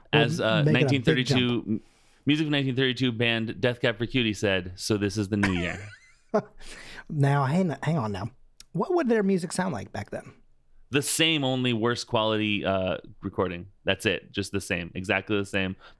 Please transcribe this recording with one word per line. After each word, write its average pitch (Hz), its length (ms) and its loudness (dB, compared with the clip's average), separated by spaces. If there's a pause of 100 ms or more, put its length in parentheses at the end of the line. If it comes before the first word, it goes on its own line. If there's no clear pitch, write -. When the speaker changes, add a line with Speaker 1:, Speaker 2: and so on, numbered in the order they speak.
(120)
Speaker 1:
We'll 113 120 4
Speaker 2:
As, 113 160 0
uh, 110 160 2
Speaker 1:
make - 0 -
it - 40 4
a - 40 4
big - 80 4 (100)
Speaker 2:
nineteen 131 220 2
thirty-two, 127 440 2
Speaker 1:
jump. 120 200 0
Speaker 2:
m-, 107 120 -2 (460)
music 151 220 2
of - 20 0
nineteen 135 240 0
thirty-two 127 380 0
band 113 480 -2
Death 120 200 0
Cab 120 160 0
for 120 100 -4
Cutie 113 280 2
said, 92 400 0
"So 107 220 -2
this 101 200 0
is 104 120 -2
the 107 80 -2
new 101 160 2
year." 87 260 -2 (540)
Speaker 1:
<laughs> 214 100 2 (640)
Now, 143 360 2
hang, 160 360 0
hang 160 180 0
on 110 120 -2
now. 101 200 -6 (420)
What 220 200 -2
would 330 160 2
their 220 140 4
music 190 300 0
sound 185 200 -2
like 98 200 -10
back - 180 -8
then? - 220 -12 (580)
Speaker 2:
The 135 100 2
same, 160 440 2
only 127 280 2
worse 117 300 0
quality, 107 600 0
uh, 92 320 0 (260)
recording. 92 440 -4 (180)
That's 95 200 0
it. 92 280 -2
Just 98 180 -4
the 98 100 -2
same. 87 360 -6
Exactly 95 420 0
the 98 60 0
same. 95 320 -2 (240)